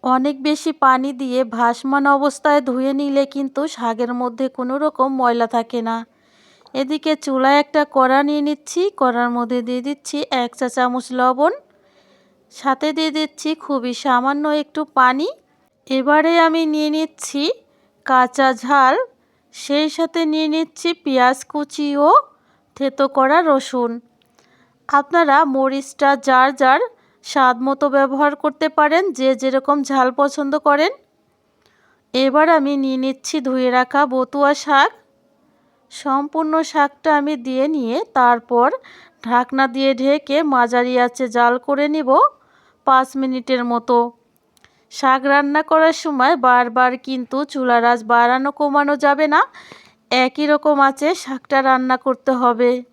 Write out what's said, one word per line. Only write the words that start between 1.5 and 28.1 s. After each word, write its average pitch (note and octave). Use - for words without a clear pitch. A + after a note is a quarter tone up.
অবস্থায় D4
ধুয়ে C4
নিলে C#4
কিন্তু C#4
শাকের A#3
মধ্যে B3
কোনো C4
রকম C#4+
ময়লা A#3
থাকে A#3
না। A3+
এদিকে D4
চুলায় C4+
একটা D4
কড়া C4
নিয়ে D4
নিচ্ছি, D4
কড়ার A#3+
মধ্যে A#3+
দিয়ে B3
দিচ্ছি C#4+
এক A#3+
চা B3+
চামচ B3
লবণ, B3+
সাথে C4+
দিয়ে D#4
দিচ্ছি D4+
খুবই B3
সামান্য C#4
একটু D4
পানি। C4
এবারে D4
আমি E4
নিয়ে D4+
নিচ্ছি D4+
কাঁচা C4
ঝাল, C4+
সেই D4
সাথে E4
নিয়ে D#4
নিচ্ছি D#4+
পেঁয়াজ C4
কুচি D4
ও F4
থেতো C#4
করা C#4
রসুন। C4+
আপনারা C#4+
মরিচটা C4+
যার C4
যার C4+
স্বাদ B3+
মতো C4+
ব্যবহার C#4